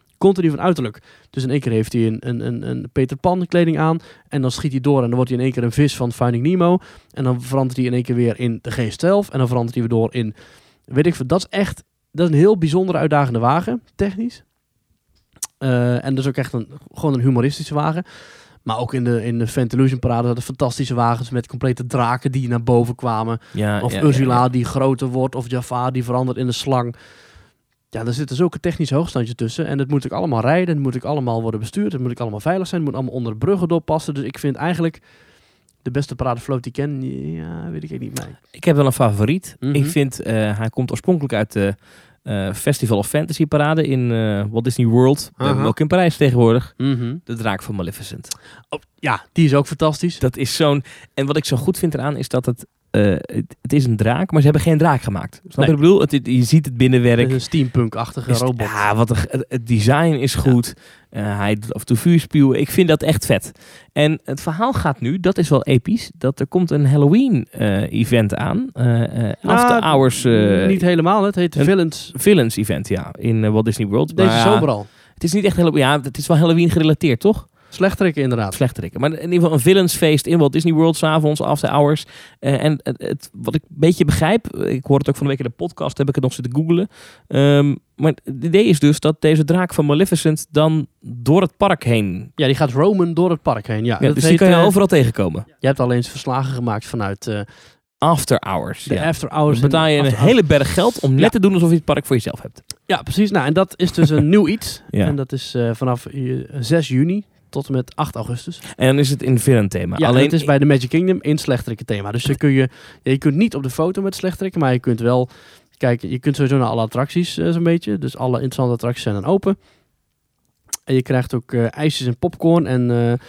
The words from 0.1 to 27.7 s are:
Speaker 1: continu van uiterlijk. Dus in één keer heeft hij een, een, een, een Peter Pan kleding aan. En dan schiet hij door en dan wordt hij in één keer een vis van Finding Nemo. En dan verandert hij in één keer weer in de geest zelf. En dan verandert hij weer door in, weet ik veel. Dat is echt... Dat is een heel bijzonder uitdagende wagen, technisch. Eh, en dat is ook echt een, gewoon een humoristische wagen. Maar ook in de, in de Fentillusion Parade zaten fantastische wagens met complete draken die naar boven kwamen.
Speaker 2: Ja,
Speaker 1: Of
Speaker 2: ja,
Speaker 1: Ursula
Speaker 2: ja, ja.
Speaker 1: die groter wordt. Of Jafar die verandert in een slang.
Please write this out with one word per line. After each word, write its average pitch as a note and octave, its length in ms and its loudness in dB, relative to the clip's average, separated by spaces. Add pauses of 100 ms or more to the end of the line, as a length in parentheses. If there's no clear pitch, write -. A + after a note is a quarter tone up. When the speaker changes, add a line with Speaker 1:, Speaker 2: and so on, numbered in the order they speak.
Speaker 1:
continu F#3+ 320 2
van C#3+ 120 -4
uiterlijk. D3+ 400 -2 (280)
Dus C3 140 -6
in C3 60 -2
één C#3+ 100 0
keer C3 120 -4
heeft A2 220 -2
hij A2+ 140 2
een, A2 100 -2 (100)
een, A#2 180 -6
een, A#2 240 -6
een B2 220 -8
Peter C3+ 260 -2
Pan F3+ 280 -2
kleding E3 340 0
aan. D#3+ 180 0 (300)
En D3 140 -4
dan B2+ 100 0
schiet C#3+ 200 -6
hij C3 100 -4
door C#3 200 2
en B2 60 0
dan A#2+ 80 -2
wordt B2 140 0
hij B2+ 100 -2
in B2 60 0
één C3 80 0
keer B2 100 -2
een A#2 80 0
vis C#3+ 240 2
van A#2+ 160 -4
Finding A#2+ 320 -2
Nemo. F3 340 2 (360)
En B2+ 100 -6
dan B2+ 180 -2
verandert B2+ 360 -2
hij B2+ 80 0
in B2 80 -2
één B2 100 0
keer B2 120 -2
weer A#2+ 240 0
in A#2+ 220 -2
de A#2 100 -10
geest A2 280 -4
zelf. G3+ 300 2
En - 80 -6
dan C3 100 2
verandert A#2+ 300 -2
hij A#2 100 -2
weer A#2 100 0
door A2+ 160 0
in, A2+ 220 -4 (500)
weet C#3 200 0
ik E3+ 100 0
veel. C3 120 -4
Dat D#3+ 120 2
is - 80 -10 (120)
echt... - 240 -4 (280)
Dat F3 160 0
is D#3 60 0
een C#3+ 60 4
heel G3+ 180 6
bijzonder F3 380 0
uitdagende C#3+ 440 0
wagen, F3+ 420 0 (140)
technisch. G3+ 480 -6 (1120)
Eh, B2 480 0
en C3+ 100 -2
dat C3 80 -2
is C#3 60 0
ook B2+ 80 -4
echt C3 160 -6
een, A#2 140 -6 (260)
gewoon D3 200 -2
een B2+ 80 0
humoristische C3+ 520 0
wagen. D#3 300 -2 (600)
Maar A2+ 160 -4
ook B2 140 -6
in B2+ 100 -2
de, A#2 220 0
in A#2 140 -4
de A2+ 80 -2
Fentillusion B2+ 520 0
Parade A#2+ 280 -2
zaten A#2+ 160 -2
fantastische C3 500 -4
wagens A#2 360 0
met B2 180 -4
complete B2+ 400 -4
draken B2 440 -2
die B2+ 160 -4
naar A#2+ 160 -2
boven A#2+ 320 2
kwamen. A2+ 440 -4 (140)
Speaker 2:
Ja, G#2 280 -2
Speaker 1:
Of B2 120 -4
Speaker 2:
ja, - 80 -4
Speaker 1:
Ursula C3 340 2
Speaker 2:
ja, B2 80 4
ja. B2+ 60 2
Speaker 1:
die B2 160 -2
groter C3+ 420 -2
wordt. B2+ 280 -4
Of A#2 140 -8
Jafar B2 420 -4
die B2+ 120 -4
verandert B2 340 -4
in B2+ 100 -4
een A#2+ 60 -2
slang. B2 420 -4 (920)